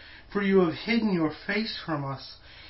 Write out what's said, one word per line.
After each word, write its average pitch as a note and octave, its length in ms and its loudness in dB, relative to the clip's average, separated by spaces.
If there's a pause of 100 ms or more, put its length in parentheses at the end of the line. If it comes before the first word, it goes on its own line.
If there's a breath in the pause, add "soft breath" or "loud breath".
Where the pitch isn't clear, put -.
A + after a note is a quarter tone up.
(320 loud breath)
for G3+ 100 0
you F#3+ 180 6
have E3 120 4
hidden A3 400 0
your D#3+ 220 2 (120)
face G#3+ 380 -2
from C#3+ 220 -4
us - 300 -10 (340 loud breath)